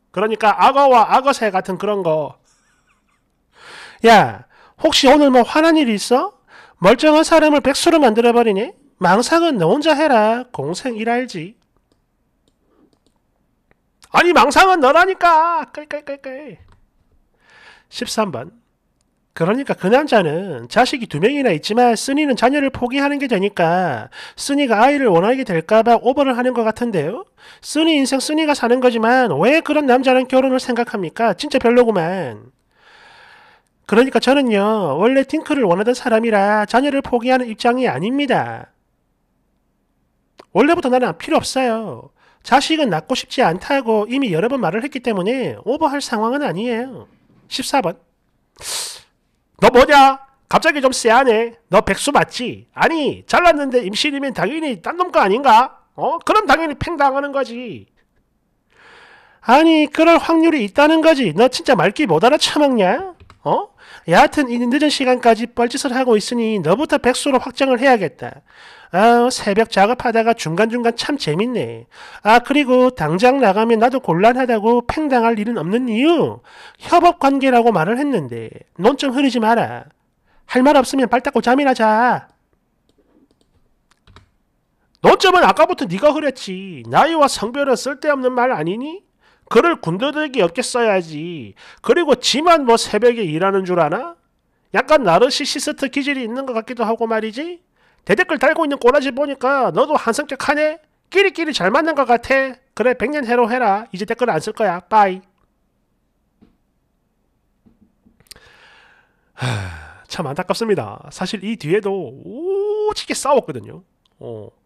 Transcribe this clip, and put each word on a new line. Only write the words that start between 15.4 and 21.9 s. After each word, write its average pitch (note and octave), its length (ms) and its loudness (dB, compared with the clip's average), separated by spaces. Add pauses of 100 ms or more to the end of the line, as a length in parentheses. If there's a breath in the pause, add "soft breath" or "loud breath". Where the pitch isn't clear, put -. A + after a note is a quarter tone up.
끌끌끌끌. C#4+ 840 -14 (1300 soft breath)
십삼 A3 440 -6
번. C3+ 200 -12 (800)
그러니까 G#3 420 -2
그 - 120 -6
남자는 F#3 840 0
자식이 A#3+ 380 0
두 D3 120 -6
명이나 C4 320 0
있지만 A3+ 420 2